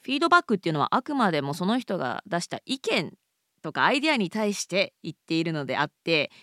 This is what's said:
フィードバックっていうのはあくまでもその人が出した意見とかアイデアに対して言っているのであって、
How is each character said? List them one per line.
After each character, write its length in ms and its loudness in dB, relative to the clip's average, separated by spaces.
フ 120 -8
ィ 40 -2
ー 40 -2
ド 100 2
バ 80 6
ッ 60 4
ク 100 2
っ 40 0
て 120 -2
い 20 0
う 0 -
の 80 0
は 140 2
あ 80 2
く 120 -6
ま 160 2
で 120 0
も 100 -4
そ 140 -4
の 120 2
人 200 -4
が 280 -4
出 140 -2
し 60 -8
た 180 -8
意 140 -4
見 340 -2
と 140 -10
か 100 4
ア 80 6
イ 80 2
デ 120 2
ア 40 4
に 140 0
対 240 -2
し 100 -6
て 380 -2
言 100 -8
っ 20 -16
て 200 -6
い 100 2
る 80 -2
の 140 -4
で 100 -2
あ 80 2
っ 80 -6
て、 280 2